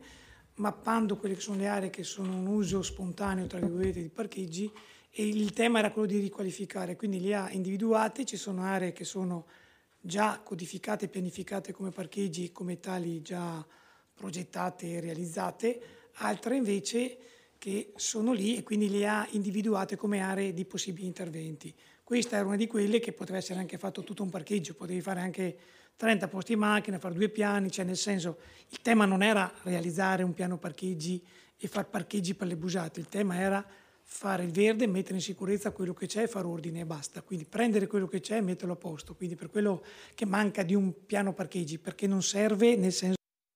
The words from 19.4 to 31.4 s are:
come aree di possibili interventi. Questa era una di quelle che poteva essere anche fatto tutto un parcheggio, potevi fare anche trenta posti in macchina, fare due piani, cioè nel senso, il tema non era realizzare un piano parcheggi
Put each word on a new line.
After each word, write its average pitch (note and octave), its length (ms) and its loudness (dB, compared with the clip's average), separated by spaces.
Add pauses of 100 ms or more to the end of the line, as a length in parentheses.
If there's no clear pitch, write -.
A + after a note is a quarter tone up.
come G3+ 240 0
aree F#3+ 340 0
di F#3 120 -4
possibili F#3+ 420 -6
interventi. D#3+ 640 -8 (300)
Questa A#3+ 320 0
era G3+ 100 2
una G3 100 0
di A3 120 2
quelle G#3+ 320 4
che A3+ 140 -4
poteva F#3 240 -6
essere F3+ 220 -4
anche F#3 180 -6
fatto F#3+ 260 -6
tutto G#3 200 -6
un F#3 60 -2
parcheggio, F3 440 -2
potevi F3+ 280 -6
fare F3+ 200 -2
anche F3+ 360 -2 (380)
trenta G#3+ 320 4
posti F#3+ 260 -2
in G#3+ 60 4
macchina, G#3 400 2
fare F3+ 140 -4
due G3+ 160 4
piani, G3+ 420 2
cioè F#3+ 120 -2
nel F3+ 140 -2
senso, F3 400 0 (320)
il - 120 -14
tema A3+ 240 8
non G3 180 4
era G3+ 280 4 (120)
realizzare F3+ 600 0
un F3+ 100 2
piano F3+ 240 -2
parcheggi F3 640 -4 (360)